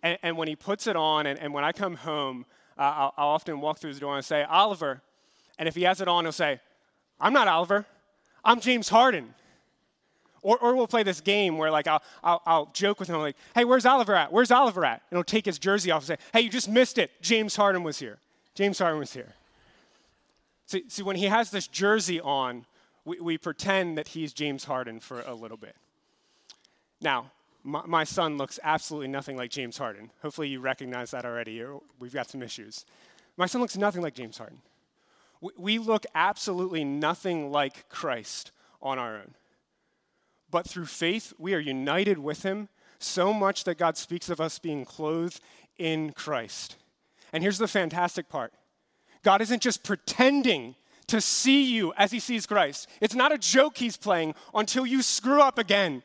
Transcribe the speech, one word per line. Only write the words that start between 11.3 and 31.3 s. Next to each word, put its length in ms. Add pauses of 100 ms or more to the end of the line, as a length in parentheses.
where, 120
like, 160
I'll, 160 (220)
I'll, 220
I'll 260
joke 260
with 120
him, 80
like, 180 (180)
"Hey, 120
where's 180
Oliver 300
at? 180
Where's 180
Oliver 360
at?" 240
And 80
he'll 60
take 200
his 140
jersey 320
off 180
and 100
say, 140
"Hey, 80
you 80
just 220
missed 260
it. 140 (100)
James 360
Harden 260
was 160
here. 200 (360)
James 240
Harden 200
was 140
here." 220 (1300)
See, 240
see, 140
when 140
he 100
has 240
this 160
jersey 540
on, 440 (400)
we, 160
we 160
pretend 600
that 100
he's 240
James 320
Harden 360
for 220
a 120
little 240
bit. 160 (1300)
Now, 300 (320)
my, 200
my 200
son 340
looks 240
absolutely 460
nothing 280
like 140
James 260
Harden. 340 (120)
Hopefully 260
you 120
recognize 500
that 160
already, 340